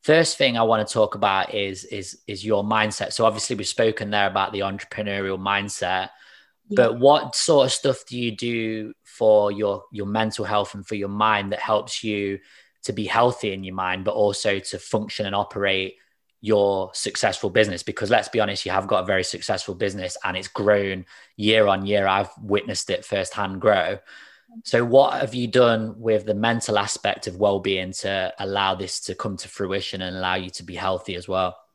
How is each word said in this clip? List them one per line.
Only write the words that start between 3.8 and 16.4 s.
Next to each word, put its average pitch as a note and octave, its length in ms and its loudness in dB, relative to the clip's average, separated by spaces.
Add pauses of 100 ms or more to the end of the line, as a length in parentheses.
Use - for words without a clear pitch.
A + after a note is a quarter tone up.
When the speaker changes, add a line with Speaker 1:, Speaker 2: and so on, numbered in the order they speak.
Speaker 1:
there G#2 180 2
about F#2+ 240 0
the G2 80 -4
entrepreneurial G2 800 -4
mindset, G2 720 -2 (580)
Speaker 2:
Yeah. G#3 80 -2
Speaker 1:
but A#2 240 4
what C#3 340 6
sort C#3 320 4
of - 60 -2
stuff - 340 0
do B2 120 -10
you A#2+ 140 -2
do A2 600 -4 (100)
for G#2+ 480 4
your, G2+ 400 -2
your G2+ 160 -6
mental A2 380 0
health G2+ 300 0
and G2 120 -10
for G#2+ 80 -6
your G2 140 -4
mind G2+ 440 2
that G#2 80 -4
helps - 440 -2
you G2+ 340 -2 (460)
to C3 80 -6
be G#2 140 -4
healthy A#2 460 2
in F#2+ 120 -8
your F#2+ 100 -10
mind, F#2 300 -4
but G#2 100 -2
also G#2 460 2
to - 180 -10
function G#2+ 480 -4
and G2 80 -4
operate G2 600 -2 (440)